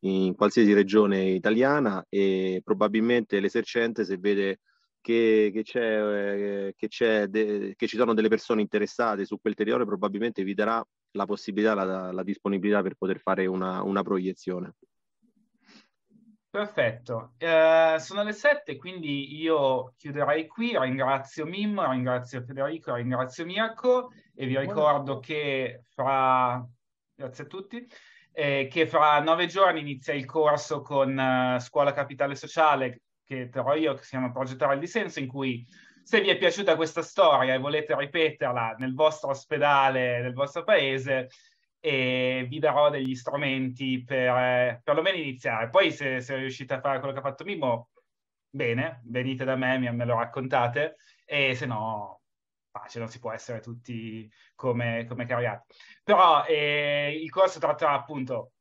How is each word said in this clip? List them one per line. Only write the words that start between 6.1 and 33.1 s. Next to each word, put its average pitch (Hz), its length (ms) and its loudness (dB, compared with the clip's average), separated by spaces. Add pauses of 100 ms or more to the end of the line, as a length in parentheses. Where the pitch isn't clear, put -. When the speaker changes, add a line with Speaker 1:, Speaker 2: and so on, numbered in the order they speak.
Speaker 1:
che 110 140 -8
c'è 110 380 2
de-, 101 500 -2
che 113 100 -2
ci - 80 -4
sono 117 180 2
delle 110 140 4
persone 107 320 2
interessate 104 640 -2
su 101 160 -8
quel 107 160 -4
territorio, 117 300 0
probabilmente 101 580 -4
vi 98 100 -4
darà 110 320 0 (260)
la 101 140 -4
possibilità, 104 480 0
la, 92 380 -2
la 92 120 -6
disponibilità 101 580 0
per 92 140 -2
poter 95 260 -4
fare 95 240 0
una, 92 360 -4
una 98 220 0
proiezione. 92 680 -4 (1800)
Speaker 2:
Perfetto, 127 880 -4
eh, 160 640 6
sono 190 240 -6
le 214 80 -4
sette, 277 460 0
quindi 147 580 -8
io 147 600 0
chiuderei 147 520 -2
qui, 233 320 -4
ringrazio 131 680 -2
Mimmo, 190 460 -2
ringrazio 123 500 -4
Federico, 135 540 -6
ringrazio 127 500 -4
Mirko 226 680 -2 (220)
e 135 140 -8
vi 127 60 -2
Speaker 3:
Buonasera. 135 80 0
Speaker 2:
ricordo 143 580 0
che 135 680 -6
fra, 127 760 2 (480)
grazie - 300 -12
a 214 40 -16
tutti, 233 380 -14 (460)
eh, 139 400 -2
che 160 160 2
fra 151 320 6
nove 165 260 2
giorni 175 360 2
inizia 143 340 -6
il 131 100 -6
corso 147 560 0
con, 135 380 0
eh, 127 400 2
Scuola 139 340 0
Capitale 139 400 -4
Sociale 143 680 0 (220)